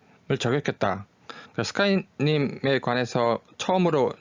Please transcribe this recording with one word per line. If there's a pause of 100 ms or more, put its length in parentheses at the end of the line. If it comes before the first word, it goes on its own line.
(400)
저격했다. (220)
그러니까
스카이님에
관해서 (180)
처음으로